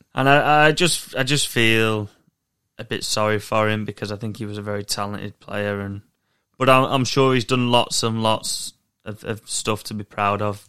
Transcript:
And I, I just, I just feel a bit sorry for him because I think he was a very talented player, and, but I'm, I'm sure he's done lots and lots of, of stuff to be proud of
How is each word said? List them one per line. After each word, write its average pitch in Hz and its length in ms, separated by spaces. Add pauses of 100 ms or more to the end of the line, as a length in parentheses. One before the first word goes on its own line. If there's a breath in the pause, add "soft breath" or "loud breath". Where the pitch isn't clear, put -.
(140)
And 135 160
I, 147 380
I 156 40
just, - 460
I 131 60
just 135 260
feel 110 600 (680)
a - 80
bit - 180
sorry 107 360
for 107 300
him 107 140
because 104 300
I - 20
think 104 220
he 113 80
was 104 120
a 104 40
very 101 240
talented 101 560
player, 101 400
and, 101 200 (560)
but 127 120
I'm, 131 160
I'm 131 200
sure 131 280
he's 123 120
done 123 260
lots - 300
and 113 220
lots - 500 (300)
of, 104 220
of 107 240
stuff - 360
to - 80
be 104 120
proud 101 360
of 104 280